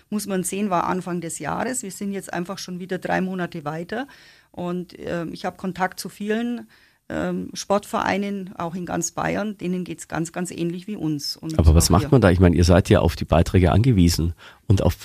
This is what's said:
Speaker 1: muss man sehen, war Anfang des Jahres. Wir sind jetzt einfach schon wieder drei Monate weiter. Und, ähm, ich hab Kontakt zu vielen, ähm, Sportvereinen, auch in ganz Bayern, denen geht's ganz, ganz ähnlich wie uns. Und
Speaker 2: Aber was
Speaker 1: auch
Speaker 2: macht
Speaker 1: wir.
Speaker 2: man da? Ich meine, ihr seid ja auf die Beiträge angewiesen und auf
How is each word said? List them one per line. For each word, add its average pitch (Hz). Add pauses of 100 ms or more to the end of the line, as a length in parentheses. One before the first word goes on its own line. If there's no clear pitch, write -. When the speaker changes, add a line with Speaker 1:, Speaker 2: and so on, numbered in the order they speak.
(120)
Speaker 1:
muss 208
man 190
sehen, 196
war 175
Anfang 180
des 160
Jahres. 202
Wir 196
sind 202
jetzt 196
einfach 185
schon 180
wieder 180
drei 175
Monate 175
weiter. 175 (440)
Und, 180
ähm, 170
ich -
hab 180
Kontakt 185
zu 190
vielen, 220 (440)
ähm, 180
Sportvereinen, 202
auch 170
in 180
ganz 165
Bayern, 190
denen 180
geht's 165
ganz, 165
ganz 175
ähnlich 170
wie 208
uns. 151
Und 156
Speaker 2:
Aber -
was 165
Speaker 1:
auch -
Speaker 2:
macht 87
Speaker 1:
wir. 139
Speaker 2:
man 123
da? 98
Ich 87
meine, 87
ihr 85
seid 87
ja 98
auf 82
die -
Beiträge 85
angewiesen 90 (320)
und 95
auf 85